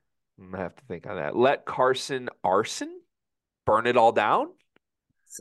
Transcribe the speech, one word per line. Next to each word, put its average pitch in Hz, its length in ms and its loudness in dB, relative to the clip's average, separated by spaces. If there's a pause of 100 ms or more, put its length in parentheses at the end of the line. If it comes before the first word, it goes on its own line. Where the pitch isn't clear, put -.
(380)
I'm 92 120 -20
gonna 95 120 -8
have 85 140 -10
to - 100 -20
think 87 200 -12
on 98 100 -10
that. 76 200 -4
Let 127 300 2
Carson 131 640 -2 (140)
arson? 294 580 -2 (680)
Burn 113 200 2
it 120 100 4
all 117 160 6
down? 131 360 2 (920)